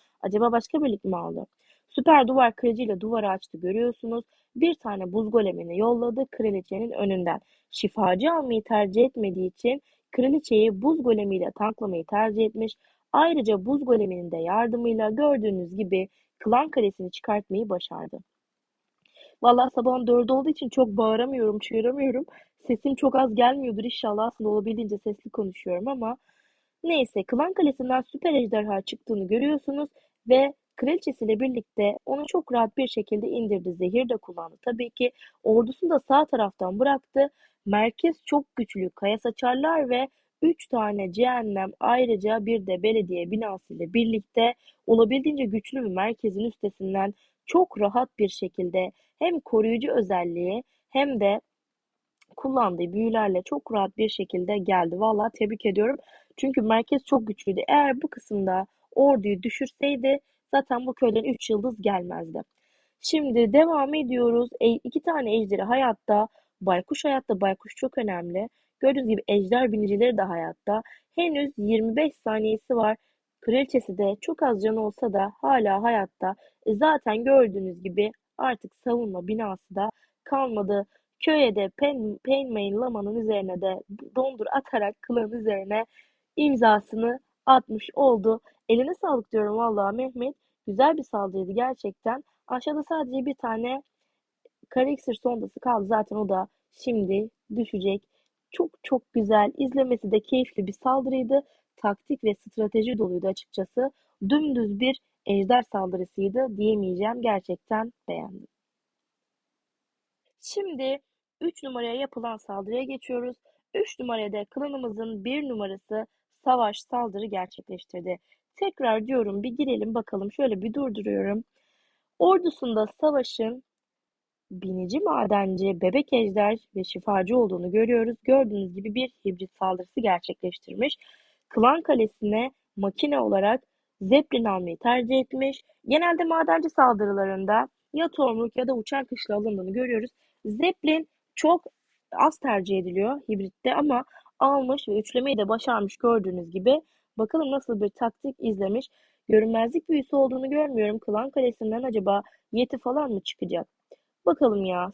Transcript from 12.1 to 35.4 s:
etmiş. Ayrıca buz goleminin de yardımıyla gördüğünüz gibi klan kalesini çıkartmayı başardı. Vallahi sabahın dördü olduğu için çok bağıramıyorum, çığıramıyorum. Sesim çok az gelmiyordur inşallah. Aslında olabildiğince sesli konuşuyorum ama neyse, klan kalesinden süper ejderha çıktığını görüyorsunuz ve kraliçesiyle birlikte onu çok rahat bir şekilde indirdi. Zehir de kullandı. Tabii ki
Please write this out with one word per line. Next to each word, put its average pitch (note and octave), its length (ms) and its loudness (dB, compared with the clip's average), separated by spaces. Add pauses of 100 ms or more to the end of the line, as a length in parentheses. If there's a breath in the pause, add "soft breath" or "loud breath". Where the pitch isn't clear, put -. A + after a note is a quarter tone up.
etmiş. A3 300 -4 (380)
Ayrıca B3+ 520 4
buz C#4 200 0
goleminin F#3 460 2
de E3+ 60 -4
yardımıyla A3 720 0
gördüğünüz G#3+ 680 0
gibi F#3+ 320 -2 (300)
klan G#3+ 300 2
kalesini G3 420 -2
çıkartmayı G#3 580 -4
başardı. E3+ 500 -8 (1200 soft breath)
Vallahi B3 340 6
sabahın B3+ 320 0
dördü A#3+ 240 4
olduğu C4+ 180 2
için D4 200 -4
çok B3+ 180 2
bağıramıyorum, A3 720 0
çığıramıyorum. B3+ 640 -2 (420 loud breath)
Sesim C4 280 0
çok C4+ 200 0
az C4 200 2
gelmiyordur A#3+ 480 2
inşallah. A3 440 -4
Aslında A3 220 -4
olabildiğince G#3+ 480 -2
sesli G#3 320 -8
konuşuyorum F#3+ 580 -6
ama B3+ 300 -6 (640)
neyse, D4 400 0
klan D4+ 300 0
kalesinden C4 480 0
süper D4+ 320 -2
ejderha G#3+ 480 0
çıktığını G3 460 -6
görüyorsunuz C#4+ 600 0 (400 soft breath)
ve C4+ 240 6 (220)
kraliçesiyle A#3+ 640 -2
birlikte A3+ 680 -2
onu C#4 220 -4
çok D#4+ 260 -2
rahat A#3 240 0
bir C4 100 0
şekilde G#3 400 -4
indirdi. G3 460 -2
Zehir F#3 360 0
de A#3 80 -2
kullandı. E3+ 440 -14
Tabii A#3+ 280 -6
ki B3 220 -2 (320 soft breath)